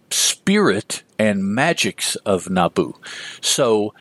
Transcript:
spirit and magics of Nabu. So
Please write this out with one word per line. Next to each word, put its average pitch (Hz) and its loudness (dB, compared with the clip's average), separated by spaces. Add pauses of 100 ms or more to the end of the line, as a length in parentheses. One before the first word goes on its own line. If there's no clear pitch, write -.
spirit - 0 (160)
and 104 2
magics 117 -2
of 92 -2
Nabu. 90 0 (480)
So 110 0